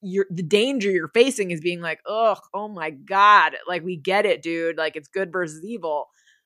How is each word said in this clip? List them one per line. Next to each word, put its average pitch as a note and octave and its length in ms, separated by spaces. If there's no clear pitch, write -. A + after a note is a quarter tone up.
you're, G3 280
the E3 140
danger G#3 480
you're E3 220
facing A3+ 380
is E3 100
being F3 200
like, D#3+ 240
"Ugh, G#3+ 320
oh G#3 140
my F3 240
God, F#3 640
like, F3 160
we F3+ 120
get F#3 300
it, F3+ 160
dude. E3 360
Like, D#3 200
it's D3 100
good F#3+ 240
versus D#3+ 320
evil." E3+ 440